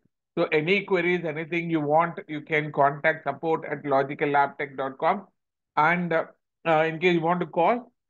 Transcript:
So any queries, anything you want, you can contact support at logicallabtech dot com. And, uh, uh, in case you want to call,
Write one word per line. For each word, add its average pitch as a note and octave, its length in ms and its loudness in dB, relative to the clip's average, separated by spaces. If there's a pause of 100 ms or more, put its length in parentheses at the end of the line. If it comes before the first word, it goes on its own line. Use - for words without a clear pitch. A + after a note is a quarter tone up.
(360)
So E3 160 0
any E3 300 2
queries, F3+ 420 0
anything E3 460 -6
you D#3+ 100 0
want, D#3+ 480 0
you D3+ 140 -8
can D3+ 300 -2
contact D3+ 540 0
support D#3+ 380 -4
at C#3+ 200 -8
logicallabtech C#3+ 920 0
dot C3+ 220 -8
com. F#3 280 -2 (520)
And, E3+ 340 2
uh, D#3+ 120 0 (440)
uh, D#3 140 4
in D#3+ 160 -2
case F3 160 4
you E3 80 2
want F3 180 0
to F3 60 -4
call, F#3 440 0 (200)